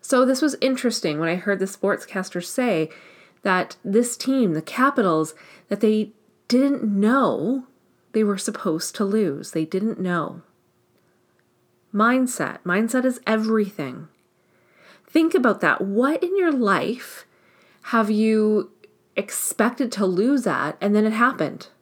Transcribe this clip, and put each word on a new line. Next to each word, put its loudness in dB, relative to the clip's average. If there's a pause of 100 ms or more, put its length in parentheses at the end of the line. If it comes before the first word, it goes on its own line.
So 2
this 2
was 0
interesting -2
when 0
I 0
heard -2
the -2
sportscaster -4
say, -2 (580)
that 0
this 0
team, 0
the -2
Capitals, 0 (360)
that -4
they 2 (380)
didn't 2
know 2 (420)
they 2
were 0
supposed -4
to 0
lose. -2
They -2
didn't -4
know. -4 (1500)
Mindset. 0
Mindset 0
is 0
everything. -2 (1000)
Think 2
about 2
that. 2
What 0
in -2
your 2
life -2 (580)
have 0
you 2 (420)
expected -2
to -2
lose 2
at, -2
and 0
then 4
it 0
happened? -2 (140)